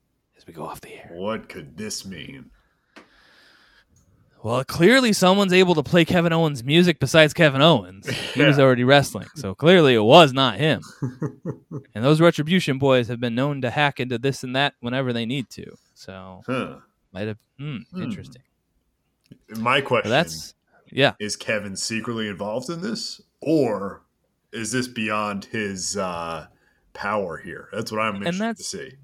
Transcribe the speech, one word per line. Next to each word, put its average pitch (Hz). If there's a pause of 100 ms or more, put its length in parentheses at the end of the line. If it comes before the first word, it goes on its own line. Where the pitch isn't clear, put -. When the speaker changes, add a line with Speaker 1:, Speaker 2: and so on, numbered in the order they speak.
(380)
Speaker 1:
as -
we 85
go 78
off 80
the -
air. -
Speaker 2:
What 98
could 73
this 104
mean? 71 (1900)
Speaker 1:
Well, 123
clearly 226
someone's 190
able 180
to 151
play 175
Kevin 170
Owens' 151
music 165
besides 151
Kevin 139
Owens. 101
He -
was 139
Speaker 2:
Yeah. 143
Speaker 1:
already 127
wrestling, 131
so 104
clearly 156
it 113
was 127
not 127
him. 135 (200)
Speaker 2:
<laughs> 123 (720)
Speaker 1:
And 107
those 151
Retribution 160
boys 131
have 120
been 120
known 139
to 123
hack 143
into 127
this 127
and 127
that 139
whenever 123
they 117
need 127
to. - (180)
So 95
Speaker 2:
Huh. 101 (360)
Speaker 1:
might 98
have, 110 (220)
hmm, 143 (160)
Speaker 2:
Hmm. 180
Speaker 1:
interesting. 139 (1160)
Speaker 2:
My 123
question 113
Speaker 1:
But 139
that's, 80 (360)
yeah. 131
Speaker 2:
is 104
Kevin 104
secretly 110
involved 104
in 170
this, - (200)
or 113 (500)
is 107
this 123
beyond 107
his, 101
uh, 85 (460)
power 101
here? 76
That's 107
what 107
I'm 110
Speaker 1:
And 98
Speaker 2:
interested 180
Speaker 1:
that's, -
Speaker 2:
to 190
see. 127 (120)